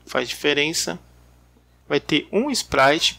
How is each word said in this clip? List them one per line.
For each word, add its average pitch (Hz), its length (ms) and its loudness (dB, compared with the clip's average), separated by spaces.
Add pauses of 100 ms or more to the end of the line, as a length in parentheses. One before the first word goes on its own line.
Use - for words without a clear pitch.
faz 127 200 -4
diferença. 147 720 -2 (880)
Vai 147 120 0
ter - 320 -2
um 240 180 0
sprite 147 680 2